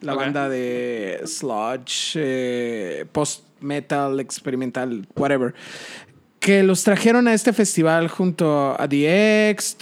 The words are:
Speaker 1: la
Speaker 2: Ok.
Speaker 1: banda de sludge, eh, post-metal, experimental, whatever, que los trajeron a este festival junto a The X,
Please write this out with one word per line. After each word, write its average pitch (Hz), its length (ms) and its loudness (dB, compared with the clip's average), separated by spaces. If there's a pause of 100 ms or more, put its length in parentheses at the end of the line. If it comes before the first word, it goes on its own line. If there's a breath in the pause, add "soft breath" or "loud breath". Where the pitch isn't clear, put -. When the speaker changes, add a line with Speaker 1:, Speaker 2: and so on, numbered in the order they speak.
Speaker 1:
la 143 120 -6
Speaker 2:
Ok. 135 80 -2
Speaker 1:
banda 139 280 -2
de 123 760 -4
sludge, 127 880 -6
eh, 120 960 -4
post-metal, 143 1120 -4
experimental, 127 840 -6 (100)
whatever, 139 380 0 (840 loud breath)
que 196 240 6
los 190 200 4
trajeron 233 440 4
a 226 80 4
este 214 180 2
festival 165 540 2
junto 156 760 0
a 147 80 0
The 208 640 4
X, - 300 -6